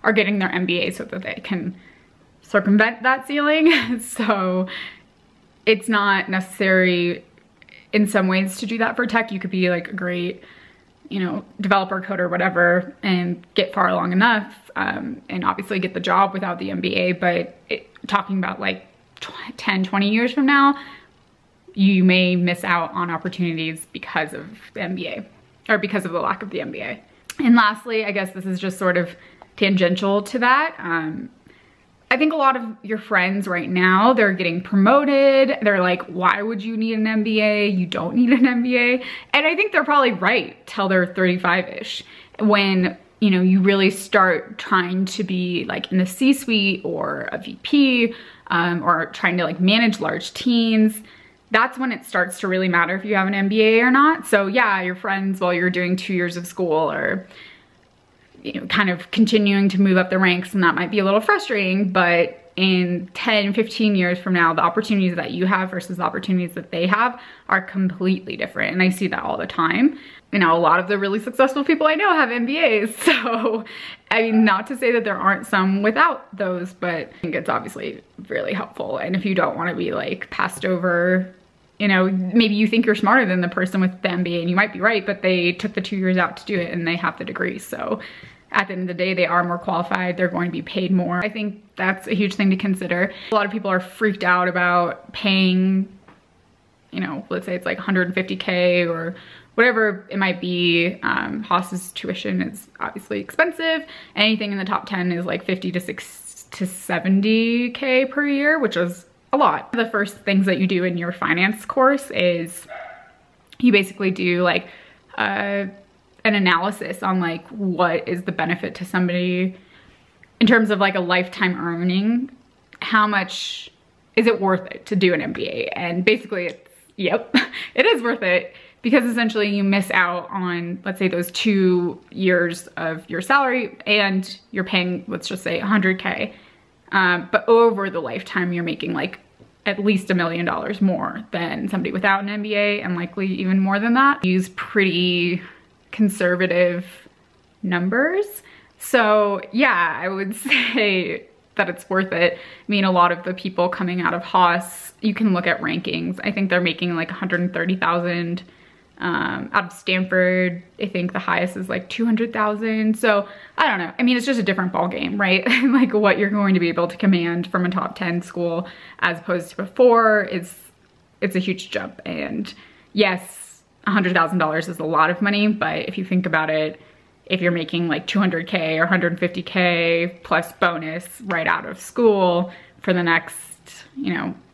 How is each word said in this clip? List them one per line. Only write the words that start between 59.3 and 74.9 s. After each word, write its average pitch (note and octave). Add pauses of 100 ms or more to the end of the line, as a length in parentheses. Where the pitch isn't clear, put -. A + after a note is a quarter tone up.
to F#3+
move F#3+
up F#3
the F#3+
ranks, F3+
and F#3+
that E3
might F3
be G#3
a F#3+
little G3
frustrating, G3+
but F3 (160)
in F3+
ten, G#3
fifteen G#3+
years F3+
from F#3
now, E3
the D3+
opportunities F#3
that D#3+
you F3+
have F#3+
versus F3+
the F3+
opportunities F3+
that -
they E3+
have A#3 (280)
are F#3+
completely F#3
different. -
And F#3
I F#3
see F#3
that -
all -
the -
time. G#3 (340)
You G3+
know, E3
a -
lot E3+
of F3+
the G3+
really G3
successful C4+
people D#4
I D#4
know F#4+
have C#4+
M A#3+
B C#4+
As. A3
<laughs> -
So, A3+ (460)
I A3+
mean, A3
not G#3
to C4+
say B3